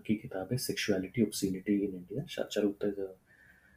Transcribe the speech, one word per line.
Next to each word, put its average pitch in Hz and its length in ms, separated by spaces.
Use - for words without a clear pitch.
की 110 80
किताब 95 360
है, 123 60
Sexuality, 98 720
Obscenity 98 520
in 98 140
India। 92 340
शा-, - 240
चारू 104 160
गुप्ता 101 200
is 98 120
a, 95 120